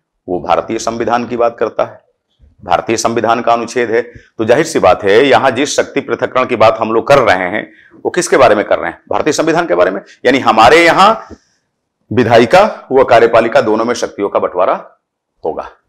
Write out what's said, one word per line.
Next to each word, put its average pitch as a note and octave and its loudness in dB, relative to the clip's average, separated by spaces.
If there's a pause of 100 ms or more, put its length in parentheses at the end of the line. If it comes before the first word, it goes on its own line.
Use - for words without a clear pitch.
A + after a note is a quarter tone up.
(280)
वो F2+ -6
भारतीय F2 -4
संविधान A#2 -4
की A#2+ -8
बात A#2 -2
करता A#2+ -4
है। - -10 (580)
भारतीय F2+ -2
संविधान A#2 -2
का A#2 0
अनुच्छेद A#2 -4
है। A#2 0
तो - -10
जाहिर C3 2
सी C#3 -4
बात F#2 2
है, G#2 4
यहां B2+ 2
जिस C#3 -4
शक्ति C3 -4
पृथक्करण B2 -4
की A#2+ -4
बात A2 2
हम A2 -4
लोग A2+ -2
कर C#3 4
रहे F#2 0
हैं, - -8 (340)
वो D3 -4
किसके F3 -2
बारे A2+ 4
में G2+ -2
कर F2+ -2
रहे E2 -8
हैं? - -20
भारतीय C#3 -4
संविधान D#3+ -2
के F3 -2
बारे F3 0
में। G2+ -10 (240)
यानी B2+ 2
हमारे A#2+ 4
यहां F3+ 4 (1000)
विधायिका A#2+ 2
व C3 4
कार्यपालिका A#2 2
दोनों A2+ -2
में A#2+ -4
शक्तियों G2+ -6
का A2 -4
बंटवारा F#2+ -2 (720)
होगा। C#2 -10 (200)